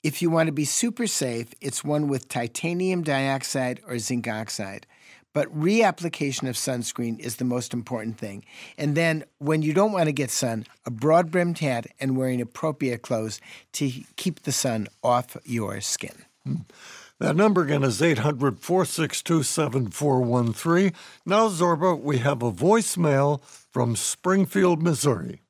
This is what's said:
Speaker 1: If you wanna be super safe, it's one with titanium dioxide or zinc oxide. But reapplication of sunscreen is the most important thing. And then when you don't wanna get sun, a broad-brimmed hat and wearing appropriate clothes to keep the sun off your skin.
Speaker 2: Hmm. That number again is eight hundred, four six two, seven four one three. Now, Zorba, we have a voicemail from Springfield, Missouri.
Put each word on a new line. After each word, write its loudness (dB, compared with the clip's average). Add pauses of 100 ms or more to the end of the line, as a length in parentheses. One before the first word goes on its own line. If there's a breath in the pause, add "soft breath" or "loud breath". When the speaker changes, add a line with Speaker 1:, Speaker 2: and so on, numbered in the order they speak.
Speaker 1:
If -4
you 2
wanna 4
be -2
super -2
safe, -4
it's -6
one 0
with -2
titanium -2
dioxide -2
or -6
zinc -4
oxide. -8 (440 soft breath)
But -2
reapplication 0
of -4
sunscreen -4
is -8
the -6
most -2
important -6
thing. -10 (320 loud breath)
And 0
then 2 (160)
when 0
you 0
don't 4
wanna 2
get -2
sun, -4 (180)
a -8
broad-brimmed 2
hat -2 (140)
and 0
wearing 0
appropriate -4
clothes -4 (340 loud breath)
to 0 (280)
keep -4
the -4
sun -2 (160)
off 0
your -4
skin. -8 (180)
Speaker 2:
Hmm. -6 (580 loud breath)
That 2
number 4
again 2
is 2
eight 4
hundred, 0
four 2
six -4
two, 2
seven 0
four 2
one 2
three. 2 (340 loud breath)
Now, 4
Zorba, 2
we 0
have 0
a 0
voicemail 2 (300 loud breath)
from 2
Springfield, 2
Missouri. 0